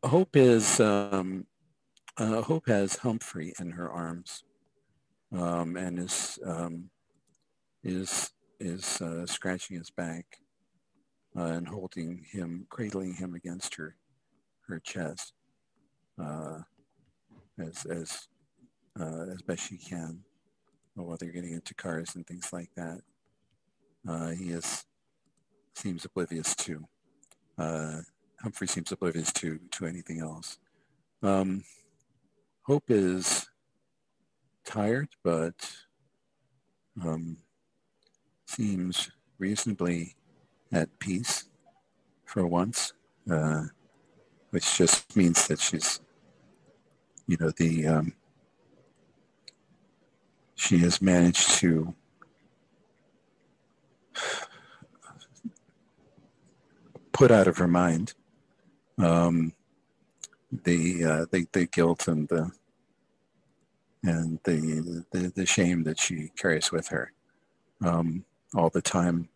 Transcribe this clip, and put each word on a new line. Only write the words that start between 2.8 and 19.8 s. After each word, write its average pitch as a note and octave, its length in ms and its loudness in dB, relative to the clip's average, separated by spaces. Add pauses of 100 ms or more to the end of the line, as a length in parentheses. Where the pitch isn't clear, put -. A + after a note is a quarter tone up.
Humphrey F2 640 -6
in F2 120 -8
her F2 180 -8
arms, E2+ 540 -10 (880)
um, F2 460 -4
and F2+ 200 -6
is, - 480 -6
um, E2+ 440 -8 (920)
is, - 480 -6 (280)
is, F#2 420 -8
uh, E2+ 240 -6
scratching F#2 520 -8
his E2+ 120 -14
back, E2+ 500 -10 (1000)
uh, F2 60 -4
and E2+ 240 -4
holding F2+ 640 -12
him, F2 400 -10
cradling F#2+ 440 -8
him F2+ 200 -10
against F2 420 -12
her, D#2+ 200 -14 (720)
her E2+ 120 -10
chest, E2+ 540 -10 (880)
uh, D#2 380 -10 (1000)
as, E2 280 -12
as, E2 420 -12 (720)
uh, E2 340 -10
as F#2 80 -16
best - 280 -10
she G2 80 -14
can, E2+ 420 -12 (760)